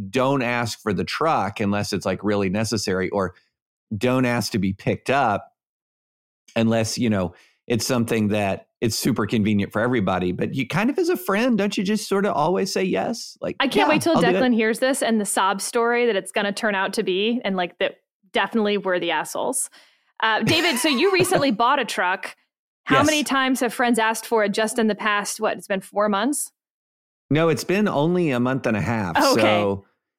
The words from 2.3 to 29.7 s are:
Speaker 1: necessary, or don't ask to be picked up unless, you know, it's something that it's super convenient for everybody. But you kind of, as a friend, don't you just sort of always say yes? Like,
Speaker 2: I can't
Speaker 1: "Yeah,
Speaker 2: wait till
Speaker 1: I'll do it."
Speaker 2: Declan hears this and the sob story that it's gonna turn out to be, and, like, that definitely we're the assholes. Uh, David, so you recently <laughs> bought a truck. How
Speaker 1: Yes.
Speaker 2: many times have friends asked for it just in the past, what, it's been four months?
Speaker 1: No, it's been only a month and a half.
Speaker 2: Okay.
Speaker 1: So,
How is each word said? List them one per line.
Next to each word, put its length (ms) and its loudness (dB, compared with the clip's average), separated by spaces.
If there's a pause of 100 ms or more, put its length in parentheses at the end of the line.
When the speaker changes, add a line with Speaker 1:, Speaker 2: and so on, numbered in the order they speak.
Speaker 1:
necessary, 600 -2
or 240 -2 (640)
don't 280 2
ask 260 0
to 80 0
be 140 0
picked 360 -4
up 440 0 (1000)
unless, 420 0
you 120 0
know, 240 0 (340)
it's 180 -2
something 440 0
that 380 -2 (140)
it's 140 0
super 300 0
convenient 480 2
for 80 0
everybody. 500 0
But 220 -4
you 140 -4
kind 220 0
of, 100 -2
as 100 0
a 80 0
friend, 400 0
don't 200 -2
you 60 -2
just 240 -2
sort 180 0
of 80 0
always 380 0
say 120 -2
yes? 580 -4
Like, 180 -6
Speaker 2:
I 80 2
can't 200 2
Speaker 1:
"Yeah, 20 4
Speaker 2:
wait 120 2
till 140 2
Speaker 1:
I'll 60 2
do 60 4
it." 80 4
Speaker 2:
Declan 180 2
hears 260 0
this 220 0
and 180 0
the 60 -2
sob 360 0
story 440 0
that 100 2
it's 160 -4
gonna 200 -2
turn 240 -2
out 180 -2
to 100 -2
be, 400 0
and, 120 -2
like, 240 -4
that 160 -2 (380)
definitely 440 0
we're 220 0
the 120 -2
assholes. 580 -4 (520)
Uh, 220 0
David, 340 2
so 120 0
you 240 2
recently 380 2
<laughs> 100 0
bought 180 2
a 60 -2
truck. 500 -4 (500)
How 120 2
Speaker 1:
Yes. 100 4
Speaker 2:
many 160 2
times 360 2
have 140 0
friends 260 2
asked 260 0
for 180 2
it 100 0
just 260 0
in 80 4
the 80 0
past, 440 -2
what, 180 -2
it's 100 -18
been 140 -4
four 260 -2
months? 440 -2 (760)
Speaker 1:
No, 200 4
it's 140 0
been 240 0
only 440 2
a 80 0
month 280 0
and 100 2
a 40 0
half. 360 -2
Speaker 2:
Okay. 240 4
Speaker 1:
So, 440 0 (340)